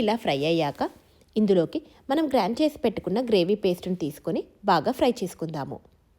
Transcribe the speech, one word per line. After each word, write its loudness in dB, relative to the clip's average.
ఇలా 2
ఫ్రై 0
అయ్యాక 0
ఇందులోకి 2
మనం 2
గ్రైండ్ 2
చేసి 0
పెట్టుకున్న -2
గ్రేవీ 2
పేస్ట్ని -2
తీసుకొని -4
బాగా 2
ఫ్రై 2
చేసుకుందాము. -8